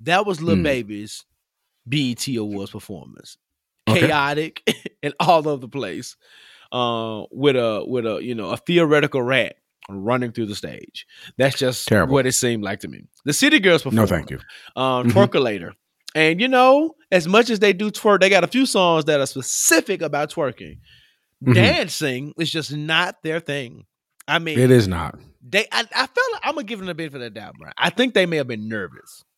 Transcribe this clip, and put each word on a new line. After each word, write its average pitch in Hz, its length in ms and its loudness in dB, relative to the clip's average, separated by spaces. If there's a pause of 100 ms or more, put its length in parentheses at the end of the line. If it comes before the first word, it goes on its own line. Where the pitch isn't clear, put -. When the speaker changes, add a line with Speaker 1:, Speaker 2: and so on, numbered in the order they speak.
Speaker 1:
That 180 260 0
was 165 160 -6
Lil 170 140 0
Speaker 2:
Mm. 180 80 0
Speaker 1:
Baby's 107 600 -6 (640)
B 135 220 -2
E 117 60 -4
T 139 200 -6
Awards 104 360 -8
performance. 67 640 -18 (500)
Speaker 2:
Okay. 113 200 2
Speaker 1:
Chaotic 151 540 -2 (260)
<laughs> - 140 -20
and 147 180 -6
all 165 260 4
over 143 140 -4
the 123 80 -14
place. 104 480 -10 (560)
Uh, 113 580 -4
with 139 240 2
a, 113 320 -2
with 123 180 -4
a, 101 180 -4
you 120 120 -8
know, 101 160 -8
a 120 60 -4
theoretical 147 680 2
rat 120 320 0 (340)
running 113 440 -2
through 113 140 -6
the 101 100 -8
stage. - 500 -16 (320)
That's 135 180 2
just 127 300 -4
Speaker 2:
Terrible. 156 280 4
Speaker 1:
what 135 120 2
it 127 60 -2
seemed 117 320 -2
like 98 160 -8
to 95 80 -12
me. 57 140 -18 (220)
The 151 80 -2
City 294 280 4
Girls 180 240 4
Speaker 2:
No, 135 80 -6
Speaker 1:
performed, 110 180 4
Speaker 2:
thank 80 200 -2
you. 65 80 -10 (360)
Speaker 1:
um, 127 340 0
Speaker 2:
Mm-hmm. 110 80 4
Speaker 1:
Twerkulator. 113 540 2 (460)
And, 160 240 2
you 254 80 2
know, 269 480 4 (160)
as 175 160 4
much 220 220 6
as 214 100 -2
they 208 120 6
do 208 200 -4
twerk, 208 280 4
they 190 80 6
got 190 140 4
a 170 60 2
few 254 180 2
songs 170 380 2
that 147 160 2
are 135 60 0
specific 190 760 -2
about 147 300 -4
twerking. 113 460 -8 (680)
Speaker 2:
Mm-hmm. 131 80 6
Speaker 1:
Dancing 151 840 2
is 160 120 -2
just 143 240 -6
not 160 480 -4
their 160 180 -6
thing. 131 440 -10 (420)
I 156 120 0
mean, 156 200 -4
Speaker 2:
It 127 120 6
is 117 180 6
not. 85 300 -6 (280)
Speaker 1:
they, 202 240 -2
I, - 120 -2
I 254 240 -2
felt 494 260 -2
like, 427 100 -10
I'm 294 120 -4
gonna 294 100 -8
give 208 140 -10
them 185 100 -10
the 175 60 -6
benefit 151 220 -10
of 131 40 -12
the 117 100 -12
doubt, 104 280 -16
Brian. - 180 -20
I 160 140 0
think 240 240 0
they 196 120 4
may 165 120 -2
have 131 100 -2
been 110 200 -8
nervous. - 540 -10 (160)